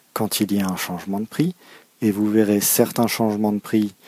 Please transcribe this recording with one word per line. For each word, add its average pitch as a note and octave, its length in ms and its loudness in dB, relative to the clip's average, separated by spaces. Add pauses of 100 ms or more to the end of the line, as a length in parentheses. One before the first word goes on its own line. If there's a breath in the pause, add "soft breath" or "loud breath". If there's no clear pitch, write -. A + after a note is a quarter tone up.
(140 loud breath)
quand - 260 -2
il G2+ 120 0
y G2+ 80 2
a F#2+ 60 0
un F#2 100 -4
changement G2 440 -6
de A2+ 60 -6
prix. F3 280 -2 (460 loud breath)
Et A2 100 2
vous G#2 200 0
verrez, G#2 300 4
certains - 460 2
changements G#2+ 460 0
de G#2 60 -2
prix G#2 360 -2 (140 soft breath)